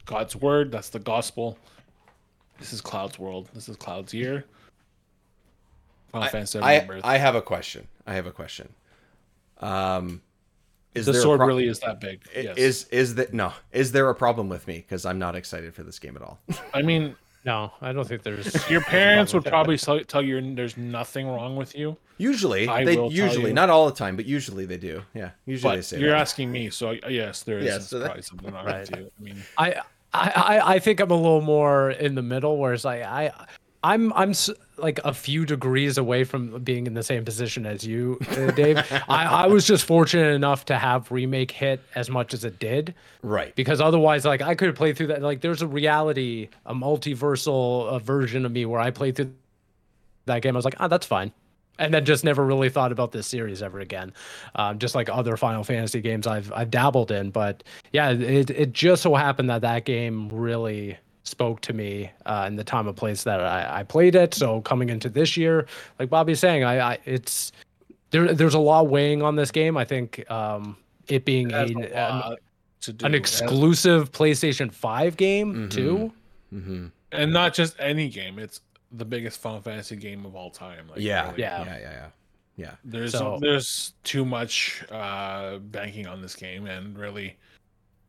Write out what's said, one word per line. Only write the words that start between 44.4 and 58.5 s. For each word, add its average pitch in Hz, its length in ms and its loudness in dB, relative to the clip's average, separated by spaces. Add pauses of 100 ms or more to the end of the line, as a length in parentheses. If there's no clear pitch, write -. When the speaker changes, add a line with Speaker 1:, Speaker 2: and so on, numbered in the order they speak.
Speaker 3:
I 165 140 0
could 190 100 2
have 165 80 0
played 160 220 2
through 160 120 -2
that. 143 140 -2
Like, 143 200 -2
there's 165 200 -2
a 165 60 -2
reality, 143 800 0 (180)
a 117 80 -8
multiversal, 131 1160 0
uh, 127 80 -2
version 127 440 0
of 123 60 -2
me 120 160 -2
where 117 140 0
I 120 100 2
played 131 240 -2
through 131 180 -4 (920)
that 120 160 0
game. 127 140 0
I - 20 0
was 120 60 0
like, 135 160 0
"Ah, 185 80 2
that's 170 180 0
fine." 98 240 -2 (500)
And 156 140 2
then 151 100 4
just 143 200 4
never 143 200 4
really 135 260 2
thought 127 200 2
about 117 220 -2
this 107 160 -8
series 107 340 -6
ever 95 160 -10
again. 92 340 -10 (440)
Um, 104 240 -2
just 120 160 -2
like 120 120 0
other 117 280 0
Final 113 260 -2
Fantasy 113 380 -4
games 110 260 -2
I've, 107 260 -4
I've 113 200 -4
dabbled 127 400 4
in. 98 180 -2
But 101 320 -2 (300)
yeah, 143 180 4
it, 131 400 2